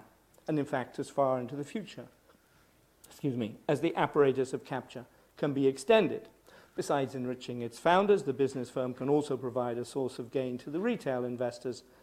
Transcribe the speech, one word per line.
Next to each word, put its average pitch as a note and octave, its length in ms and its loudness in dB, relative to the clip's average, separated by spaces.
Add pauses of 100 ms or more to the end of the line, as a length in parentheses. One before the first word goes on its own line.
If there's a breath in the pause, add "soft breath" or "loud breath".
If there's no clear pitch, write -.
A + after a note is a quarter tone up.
(480)
and D#3 100 0
in C#3+ 80 0
fact C3 340 -4
as C#3 100 -6
far C3 300 2
into B2 160 -8
the C#3+ 80 -6
future, D3+ 420 -10 (1040 soft breath)
excuse C3+ 280 -2
me, A2+ 220 -2 (100)
as D3 140 2
the E3 140 0
apparatus C3+ 580 4
of C3 120 -6
capture B2+ 400 -10 (320 soft breath)
can D3 160 0
be C3+ 140 4
extended. C3+ 640 2 (460 soft breath)
Besides C#3+ 400 -2
enriching B2 460 -6
its A#2+ 180 -8
founders, F#3+ 440 6
the C3+ 100 0
business C3 360 -2
firm B2+ 240 -2
can B2+ 160 -4
also D3 280 2
provide A#2+ 400 -2
a A#2+ 80 -4
source C3 340 -4
of A#2 120 -10
gain B2+ 280 -2
to D3 100 -14
the D#3 100 -4
retail D3+ 460 -2
investors B2 580 -6 (200 soft breath)